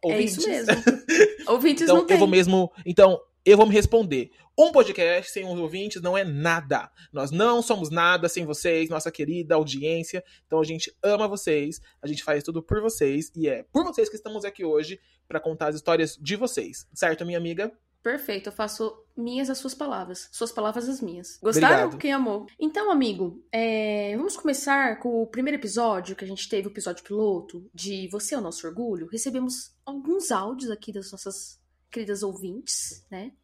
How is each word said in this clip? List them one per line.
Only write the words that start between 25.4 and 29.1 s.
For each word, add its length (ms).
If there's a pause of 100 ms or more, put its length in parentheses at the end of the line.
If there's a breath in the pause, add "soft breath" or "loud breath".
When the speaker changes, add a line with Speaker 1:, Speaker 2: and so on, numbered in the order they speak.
Speaker 1:
episódio 580
que 80
a 40
gente 200
teve, 200
o 20
episódio 340
piloto 680
de 340
Você 260
é 40
o 20
Nosso 260
Orgulho. 460